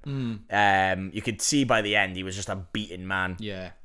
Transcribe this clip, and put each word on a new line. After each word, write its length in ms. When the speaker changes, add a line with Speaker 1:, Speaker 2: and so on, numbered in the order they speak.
Speaker 1:
Mm. 920
Speaker 2:
Um, 160
you 80
could 180
see 240
by 160
the 160
end 200
he 60
was 140
just 140
a 60
beaten 340
man. 300
Speaker 1:
Yeah. 320